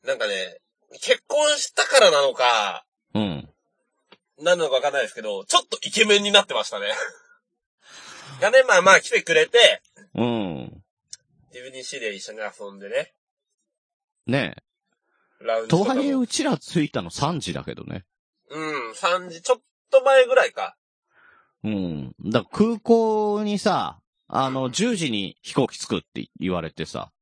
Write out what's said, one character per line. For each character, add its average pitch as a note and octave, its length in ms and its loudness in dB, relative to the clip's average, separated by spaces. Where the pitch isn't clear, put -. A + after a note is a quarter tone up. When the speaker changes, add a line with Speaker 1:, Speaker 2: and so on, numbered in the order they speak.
Speaker 1:
な C3 120 -2
ん - 20 -16
か A2 100 -2
ね、 F#2+ 320 -6
結 - 340 -2
婚 D4+ 200 0
し - 160 -8
た - 100 0
か - 140 6
ら G3+ 100 8
な C#3+ 160 2
の B2+ 80 0
か、 A2 520 0
Speaker 2:
う G#2+ 60 -2
ん。 D2+ 300 -6
Speaker 1:
何 F3 160 2
な E3 60 -2
の D3+ 60 -2
か C3 80 0
わ A#2+ 40 2
か C#3+ 80 0
ん C#3 40 -4
な C#3 60 0
い A#2+ 40 0
で G#2 60 -4
す - 40 -18
け A#2 80 -14
ど、 G2+ 240 -8
ち - 120 -2
ょ - 20 6
っ - 80 -4
と - 160 -10
イ G3+ 80 -10
ケ A3 140 2
メ G#3 120 4
ン G3+ 60 0
に G3+ 80 -2
な G3 100 6
っ - 60 -6
て C3 80 -8
ま G#2+ 80 -2
し - 80 -8
た G#2 80 -8
ね。 G2+ 80 -6
<laughs> - 800 -16
が G3 80 2
ね、 C4 140 8
ま G#3 140 6
あ F3 40 6
ま F#3+ 120 8
あ E3+ 60 8
来 - 120 -4
て A#3 100 2
く E3 140 0
れ D#3 100 6
て、 A3+ 380 6
Speaker 2:
う A2+ 80 0
ん。 F#2 600 -6
Speaker 1:
デ B2 80 -20
ィ B2 60 -18
ズ C3 40 -16
ニ C3 120 -16
ー - 20 -14
シ C#3 140 -12
ー - 20 -10
で G#2+ 160 -6
一 G2 160 -16
緒 - 20 -16
に A2 60 -16
遊 G2+ 320 -10
ん G2 80 -20
で G2 100 -16
ね。 C3 240 -4
Speaker 2:
ね。 A#2 300 -2
Speaker 1:
ラ A2+ 200 -2
ウ A2+ 60 -6
ン - 0 -
ジ A2 40 -18
と D#3+ 80 2
か G3 60 2
も。 B3 100 0
Speaker 2:
と C4 60 -2
は C#4+ 40 -2
い C#4 60 -2
え、 C#4 40 -2
う B3+ 120 -2
ち - 180 -6
ら B3+ 140 -2
着 - 280 -4
い - 40 -10
た A2 140 -6
の E2+ 80 -12
三 D#3 280 -4
時 F2+ 140 -8
だ C2 100 -8
け - 120 -10
ど - 80 -16
ね。 - 220 -12
Speaker 1:
う D3 420 -10
ん、 - 40 -18
三 F3+ 340 -2
時 E3 140 -18
ち - 80 -2
ょ A#3+ 60 4
っ - 40 -20
と C4+ 100 8
前 B4+ 240 6
ぐ F4 80 -2
ら F#3+ 140 4
い - 40 -6
か。 - 240 -8
Speaker 2:
う G#2+ 60 -4
ん。 E2+ 460 -6
だ A2 180 0
か - 80 -16
ら - 60 -14
空 A3 220 0
港 G#3+ 640 0
に G#3 160 -2
さ、 C3+ 420 -2
あ C3 220 -2
の、 C3 160 -4
Speaker 1:
う B2 40 -4
ん。 - 20 -8
Speaker 2:
十 A3+ 240 0
時 E3 160 -4
に G2 320 -6
飛 - 100 -16
行 C3 140 2
機 - 100 -12
着 - 80 -12
く G#2 140 -4
っ - 20 -6
て - 260 -12
言 F#2 120 -2
わ F2 100 -2
れ D#2+ 100 -10
て D#2+ 140 -8
さ。 - 360 -12